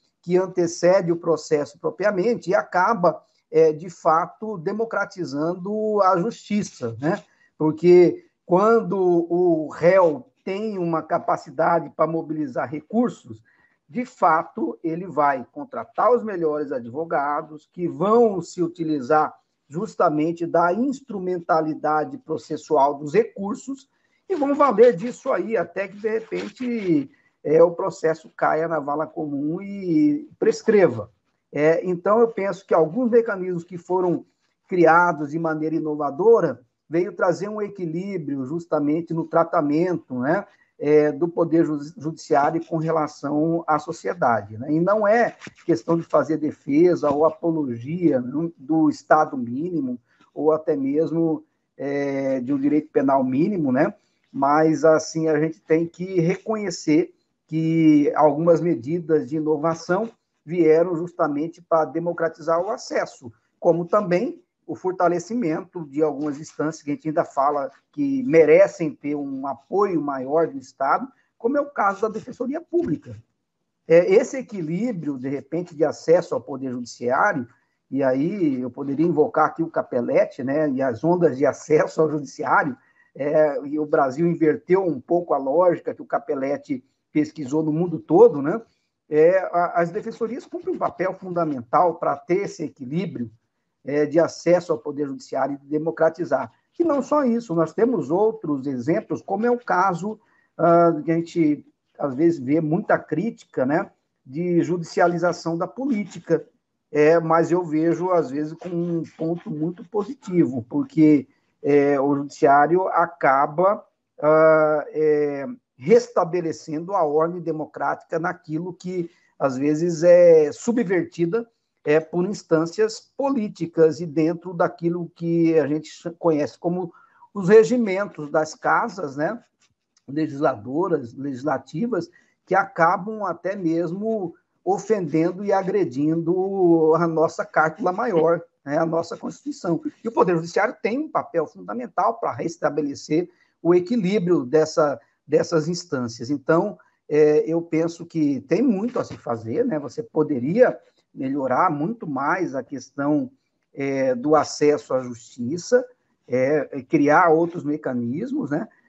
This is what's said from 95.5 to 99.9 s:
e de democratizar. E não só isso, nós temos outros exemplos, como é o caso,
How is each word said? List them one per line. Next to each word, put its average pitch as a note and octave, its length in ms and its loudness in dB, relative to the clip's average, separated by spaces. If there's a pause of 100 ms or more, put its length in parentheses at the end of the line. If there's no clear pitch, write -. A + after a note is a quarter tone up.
e - 20 -12
de C#3 100 -20
democratizar. D3+ 840 -2 (280)
E E4+ 40 2
não C#4+ 180 0
só D4 220 0
isso, A#3 300 -2
nós E3 200 0
temos F#3+ 360 0
outros E3+ 560 -2
exemplos, C#3+ 560 -4
como G3+ 240 -4
é A#3+ 60 2
o A#3+ 60 0
caso, F#3+ 640 -2 (380)